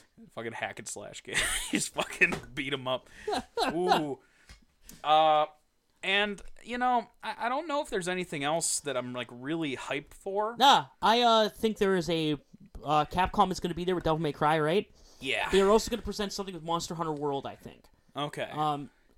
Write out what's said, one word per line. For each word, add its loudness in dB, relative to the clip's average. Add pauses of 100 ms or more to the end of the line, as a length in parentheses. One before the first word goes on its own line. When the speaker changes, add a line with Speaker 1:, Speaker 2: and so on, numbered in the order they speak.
Speaker 1:
<laughs> -20
fucking -8
hack -8
and -14
slash -14
game. -8 (180)
<laughs> -6
You 2
just -6
fucking 2 (180)
beat -4
'em -6
up. -4 (300)
Speaker 2:
<laughs> -2
Speaker 1:
Ooh. 0 (840)
Uh, 6 (540)
and 0 (220)
you -8
know, 2 (160)
I, -8
I -2
don't -4
know -2
if -6
there's -2
anything -4
else 0
that -4
I'm, -4
like, -6
really -4
hyped -8
for. -4
Speaker 2:
Nah, 6 (160)
I, 4
uh, 4
think -2
there 2
is 0
a, 2 (500)
uh, 2
Capcom 2
is -4
gonna -4
be -4
there 2
with -4
Devil 2
May -2
Cry, 2
right? 2 (340)
Speaker 1:
Yeah. 0
Speaker 2:
They 6
are 6
also 6
gonna -4
present -6
something -8
with -12
Monster -2
Hunter -4
World, -4
I -10
think. -20 (300)
Speaker 1:
Okay. -6
Speaker 2:
Um, -2 (280)